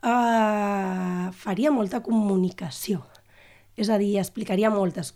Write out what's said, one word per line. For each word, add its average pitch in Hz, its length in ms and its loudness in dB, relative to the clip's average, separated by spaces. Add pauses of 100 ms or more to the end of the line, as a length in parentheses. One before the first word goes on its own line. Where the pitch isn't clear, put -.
(220)
eh, 202 1080 0
faria 214 400 -2
molta 220 280 0
comunicació. 190 1040 0 (720)
És 214 120 -2
a 220 80 2
dir, 202 240 2
explicaria 202 500 0
moltes 190 460 -2